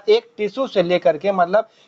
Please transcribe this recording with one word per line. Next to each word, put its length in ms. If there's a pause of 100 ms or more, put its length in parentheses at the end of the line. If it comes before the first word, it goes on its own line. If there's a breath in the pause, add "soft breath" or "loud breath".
एक 280
टिश्यू 300
से 160
लेकर 340
के, 140
मतलब 360 (200 soft breath)